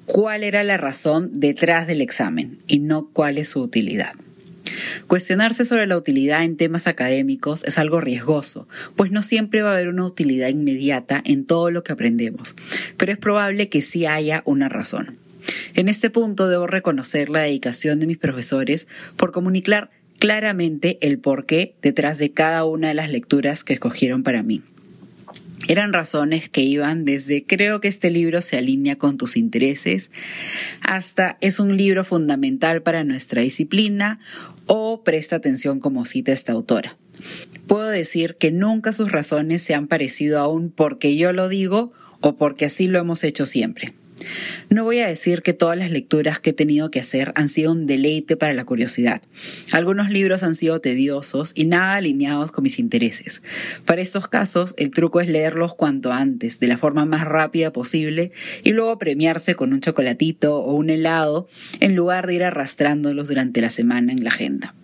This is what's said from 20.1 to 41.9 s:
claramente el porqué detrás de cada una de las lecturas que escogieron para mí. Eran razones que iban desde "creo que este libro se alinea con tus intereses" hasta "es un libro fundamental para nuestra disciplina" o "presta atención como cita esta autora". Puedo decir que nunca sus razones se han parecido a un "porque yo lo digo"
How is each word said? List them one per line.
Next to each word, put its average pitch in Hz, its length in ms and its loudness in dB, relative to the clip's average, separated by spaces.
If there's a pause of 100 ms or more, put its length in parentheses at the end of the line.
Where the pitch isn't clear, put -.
claramente 185 840 0
el 143 200 2
porqué 143 600 0
detrás 143 360 0
de 147 160 -2
cada 160 320 2
una 160 240 0
de 151 60 -2
las 156 140 -2
lecturas 139 540 0
que - 100 -2
escogieron 127 500 -2
para 123 200 0
mí. 110 180 -2 (1040)
Eran 202 240 2
razones 160 560 0
que - 140 0
iban 147 420 0
desde 139 400 0
"creo 208 380 0
que 202 80 0
este 190 200 0
libro 170 320 2
se 147 160 -4
alinea 139 400 0
con 143 200 2
tus 127 180 -4
intereses" 117 760 0 (720)
hasta 185 600 -2
"es 190 180 2
un 196 160 2
libro 190 300 4
fundamental 151 760 0
para 165 220 0
nuestra 131 380 -2
disciplina" 202 800 0 (480)
o 220 360 0
"presta 160 320 0
atención 139 460 0
como 131 240 -2
cita 131 260 -2
esta 131 220 -2
autora". - 440 -2 (680)
Puedo 214 220 2
decir 165 500 -2
que 160 120 4
nunca 214 420 2
sus 214 180 0
razones 156 500 0
se 160 140 0
han 147 120 -2
parecido 147 520 0
a 143 80 2
un 165 240 -2
"porque 143 460 2
yo 175 160 4
lo 185 160 0
digo" 196 420 0 (300)